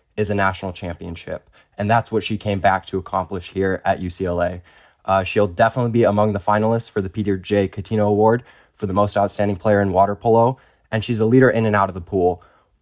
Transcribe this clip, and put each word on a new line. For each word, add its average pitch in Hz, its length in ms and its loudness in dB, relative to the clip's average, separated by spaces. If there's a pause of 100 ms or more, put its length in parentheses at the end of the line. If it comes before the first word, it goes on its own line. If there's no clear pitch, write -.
(160)
is 104 140 -2
a 104 40 -2
national 95 380 -2
championship. 87 760 -12 (280)
And 104 140 -2
that's 117 200 0
what 107 140 -2
she 107 140 -4
came 101 220 -4
back 95 260 2
to 95 120 -6
accomplish 92 520 -6
here 95 340 -2
at 95 160 -2
U 92 80 -4
C 90 160 -8
L 87 180 -2
A. 90 200 -4 (420)
Uh, 95 200 0
she'll 101 240 0
definitely 113 420 0
be 117 140 2
among 104 280 2
the 98 60 -2
finalists 110 500 0
for - 120 -6
the 95 100 -6
Peter 101 260 -2
J. 98 300 0
Catino 104 400 -4
Award 110 380 2 (320)
for - 100 -8
the 95 60 -6
most 101 240 0
outstanding 101 400 -2
player 104 240 2
in 98 120 0
water 98 220 2
polo. 117 440 2 (340)
And 110 100 -2
she's 117 160 -4
a 110 80 2
leader 127 240 6
in 110 160 0
and 107 80 0
out 98 140 2
of 90 60 -10
the 90 60 -12
pool. 87 400 0 (400)